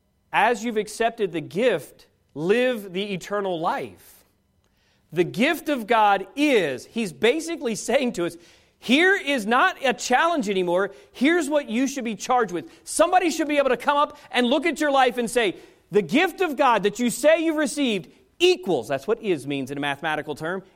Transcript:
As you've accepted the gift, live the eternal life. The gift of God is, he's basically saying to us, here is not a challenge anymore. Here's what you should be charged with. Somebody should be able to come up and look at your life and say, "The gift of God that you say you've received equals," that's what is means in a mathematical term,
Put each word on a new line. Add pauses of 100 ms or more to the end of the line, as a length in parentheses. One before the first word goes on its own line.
(340)
As
you've
accepted
the
gift, (260)
live
the
eternal
life. (880)
The
gift
of
God
is,
he's
basically
saying
to
us, (420)
here
is
not
a
challenge
anymore. (220)
Here's
what
you
should
be
charged
with. (140)
Somebody
should
be
able
to
come
up (120)
and
look
at
your
life
and
say, (360)
"The
gift
of
God
that
you
say
you've
received (260)
equals,"
that's
what
is
means
in
a
mathematical
term, (140)